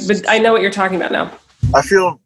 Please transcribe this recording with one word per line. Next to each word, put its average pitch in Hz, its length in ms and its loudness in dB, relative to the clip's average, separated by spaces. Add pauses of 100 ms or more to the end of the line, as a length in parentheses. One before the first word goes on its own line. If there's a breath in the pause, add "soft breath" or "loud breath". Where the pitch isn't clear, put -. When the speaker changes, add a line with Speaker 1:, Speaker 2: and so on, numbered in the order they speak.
Speaker 1:
but 208 200 -2
I 220 120 2
know 226 140 2
what 214 100 2
you're 202 80 0
talking 190 260 -2
about - 140 -4
now. 165 200 -4 (440)
Speaker 2:
I - 80 2
feel 190 420 2